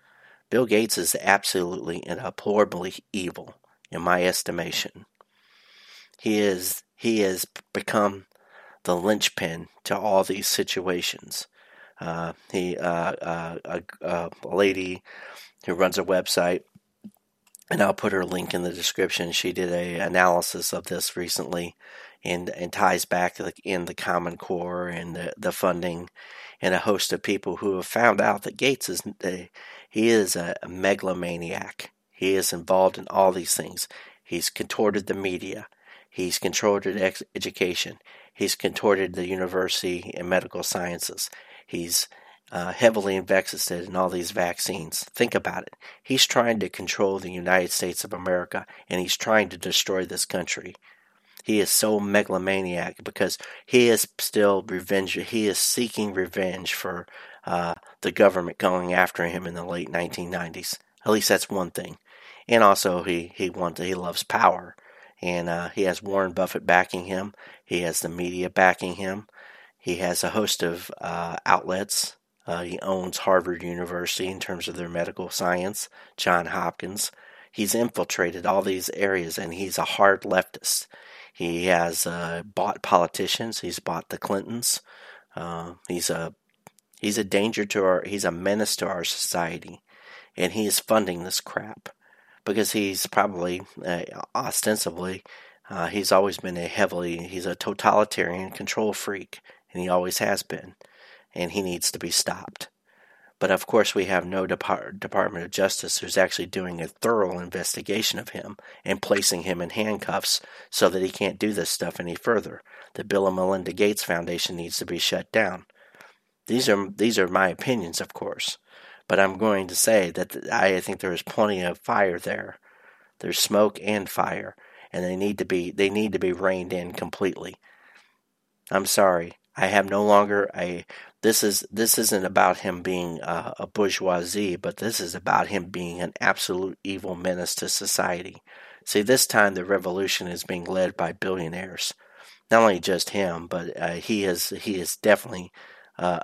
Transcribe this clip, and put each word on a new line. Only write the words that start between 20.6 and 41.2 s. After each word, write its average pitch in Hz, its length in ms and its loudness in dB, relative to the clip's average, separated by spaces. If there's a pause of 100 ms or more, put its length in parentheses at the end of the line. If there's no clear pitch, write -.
of 87 120 -4
this - 320 -4
recently 87 600 -4 (460)
and, 87 280 -2
and 87 220 -6
ties 92 320 2
back, 90 360 0
like, 90 240 -8
in 90 220 -2
the 87 80 -8
Common 87 420 -2
Core 87 520 -4
and 85 280 -8
the, 87 200 -8
the - 160 -2
funding 87 580 -2 (500)
and 92 140 2
a 90 40 4
host 98 340 0
of 90 100 -2
people 98 340 -2
who 98 200 0
have 90 100 -6
found 110 340 4
out 107 220 2
that - 140 -8
Gates 131 320 0
is, 113 140 -6 (200)
uh, 92 240 -4 (480)
he 110 140 4
is 107 260 6
a, 87 260 -4
a - 80 -12
megalomaniac. 92 1200 -2 (180)
He 95 240 0
is 95 180 2
involved 92 460 4
in 98 120 -12
all 95 200 6
these 87 240 0
things. - 320 -6 (380)
He's - 260 -4
contorted 104 560 0
the 95 80 -2
media. 95 540 -6 (420)
He's 90 300 -4
contorted 101 600 0
ex-, 95 220 0 (100)
education. - 680 -4 (340)
He's - 240 -2
contorted 95 580 2
the 90 140 -4
university 92 880 -2
and 87 120 -8
medical 90 360 -2
sciences. - 680 -4 (340)